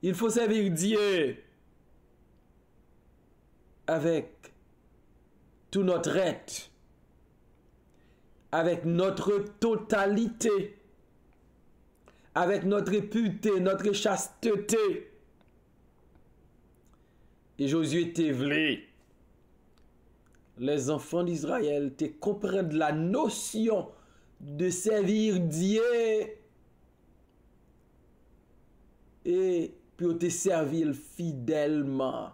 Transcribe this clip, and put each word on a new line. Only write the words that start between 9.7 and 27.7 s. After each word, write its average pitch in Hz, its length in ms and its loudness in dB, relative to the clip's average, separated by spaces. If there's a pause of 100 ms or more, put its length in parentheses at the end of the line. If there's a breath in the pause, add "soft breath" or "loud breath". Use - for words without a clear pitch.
avec 175 300 2
notre 202 360 2
pureté, 208 600 0
notre 190 340 2
chasteté. 208 1160 -2 (2500 soft breath)
Et 139 80 0
Josué 165 440 0
te 165 200 0
voulait, 143 520 0 (1700)
les 135 320 -2
enfants 156 340 -2
d'Israël 147 720 -2
te 156 100 -4
comprennent 190 680 -4
la 151 180 2
notion 214 1000 -2 (480 loud breath)
de 147 320 -2
servir 214 680 2
Dieu. 180 440 2 (3500)